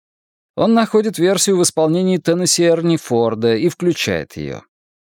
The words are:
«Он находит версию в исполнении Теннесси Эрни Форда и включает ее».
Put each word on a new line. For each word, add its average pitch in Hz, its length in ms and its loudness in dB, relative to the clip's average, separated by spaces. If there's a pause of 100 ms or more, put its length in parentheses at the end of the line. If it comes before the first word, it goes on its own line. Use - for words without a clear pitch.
(560)
«Он 208 180 0
находит 214 440 0
версию 185 400 0
в 175 60 2
исполнении 175 540 0
Теннесси - 480 0
Эрни 165 320 2
Форда 113 580 0
и 151 140 0
включает 107 680 -4
ее». 69 240 -10 (560)